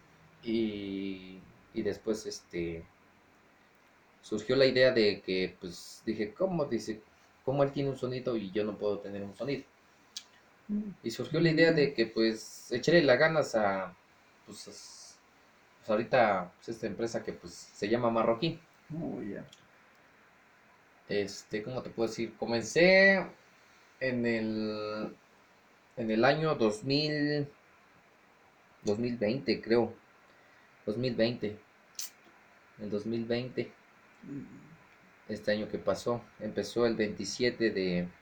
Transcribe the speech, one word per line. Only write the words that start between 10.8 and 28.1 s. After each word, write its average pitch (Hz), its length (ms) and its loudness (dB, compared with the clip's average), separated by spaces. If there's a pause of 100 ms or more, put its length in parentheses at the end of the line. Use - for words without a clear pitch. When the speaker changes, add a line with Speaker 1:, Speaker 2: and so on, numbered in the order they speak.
Speaker 1:
Y 117 80 -4
surgió 156 280 -4
la 165 100 6
idea 160 220 6
Speaker 2:
Mm, 160 40 4
Speaker 1:
de 139 140 4
Speaker 2:
ya. - 40 -8
Speaker 1:
que, 113 140 2
pues, - 640 -2
echarle 156 320 6
las 127 160 8
ganas 156 360 2
a, 95 400 0 (500)
pues, - 220 -18
a 98 40 -16
s-, - 440 -18 (640)
pues, - 100 -8
ahorita, 107 680 4
pues, - 120 -16
esta 113 180 -6
empresa 113 360 -4
que, 95 100 -8
pues, - 200 -16
se - 360 -6
llama 120 200 4
Marroquín. 113 500 2 (360)
Speaker 2:
Oh, - 260 -6
ya. - 240 -10 (1600)
Speaker 1:
Este, 101 540 -4
¿cómo 127 180 -6
te - 80 -10
puedo 113 200 -2
decir? 113 280 -6
Comencé 180 880 6 (720)
en 123 260 0
el, 107 880 -2 (840)
en 113 140 -2
el 113 140 4
año 151 300 4
dos 110 280 0
mil, 147 640 0 (1400)